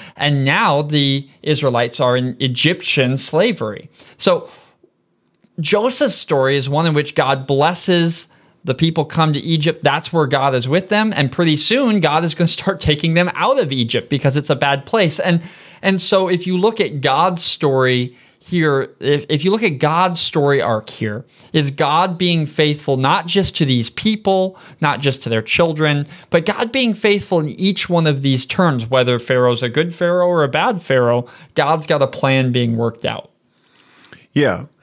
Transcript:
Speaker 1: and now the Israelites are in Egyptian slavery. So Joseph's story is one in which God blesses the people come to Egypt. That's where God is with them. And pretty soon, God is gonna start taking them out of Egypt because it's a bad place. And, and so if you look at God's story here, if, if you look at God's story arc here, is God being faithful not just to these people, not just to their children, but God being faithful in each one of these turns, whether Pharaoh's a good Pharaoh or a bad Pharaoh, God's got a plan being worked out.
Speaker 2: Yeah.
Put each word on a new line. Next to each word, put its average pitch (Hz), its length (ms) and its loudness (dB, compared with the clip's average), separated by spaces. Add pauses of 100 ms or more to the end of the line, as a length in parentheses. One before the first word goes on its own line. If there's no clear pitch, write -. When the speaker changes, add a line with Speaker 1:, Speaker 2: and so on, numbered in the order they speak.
(160)
Speaker 1:
and 143 280 0
now 156 380 2
the 143 480 0 (140)
Israelites 127 560 0
are 127 180 2
in 127 220 -4
Egyptian 135 760 0
slavery. 156 760 -2 (260)
So - 320 0 (1080)
Joseph's 240 560 0
story 135 400 0
is 135 140 -2
one 151 160 0
in 160 80 2
which 147 220 -2
God 135 320 0
blesses 165 800 0 (360)
the 139 120 -2
people 165 280 0
come 156 300 0
to 139 60 -4
Egypt. 160 440 -2
That's 147 300 0
where 156 140 2
God 135 260 0
is 127 160 0
with 160 200 0
them. 214 260 2
And 139 160 0
pretty 165 240 2
soon, 220 440 2
God 156 240 2
is 165 120 -2
gonna 170 120 2
start - 320 -2
taking 160 360 0
them 175 180 0
out 240 260 0
of 151 120 0
Egypt 120 380 -2
because 139 280 0
it's 147 140 -2
a 135 40 0
bad 139 300 0
place. 202 340 0
And, 170 220 2 (400)
and 190 180 0
so 190 300 2
if 180 180 -2
you 180 100 0
look 220 220 0
at 143 220 -4
God's 165 420 0
story 127 720 0 (240)
here, 151 600 -2
if, 147 300 0
if 147 140 -2
you 185 60 0
look 220 140 0
at 156 160 -2
God's 170 400 0
story 143 420 2
arc 107 300 -2
here, 107 340 -8 (280)
is 143 180 0
God 165 480 0
being 170 260 0
faithful 147 520 -2
not 151 280 0
just 175 320 0
to 160 80 0
these 123 240 0
people, 190 720 -2 (200)
not 143 220 0
just 135 220 -2
to 113 60 -6
their 113 120 0
children, 151 640 0 (240)
but 170 160 0
God 226 260 -2
being 247 220 0
faithful 202 460 0
in 151 100 -2
each 190 400 -2
one 170 160 2
of 139 160 0
these 131 240 0
turns, 135 420 0
whether 123 300 2
Pharaoh's 123 460 0
a 120 60 -2
good 165 240 -2
Pharaoh 175 340 0
or 170 160 2
a 139 40 0
bad 170 360 -2
Pharaoh, 123 440 2 (280)
God's 151 320 0
got 147 160 2
a 131 40 2
plan 131 440 0
being 117 260 0
worked 117 280 -4
out. 107 260 -8 (1000)
Speaker 2:
Yeah. 120 320 0 (180)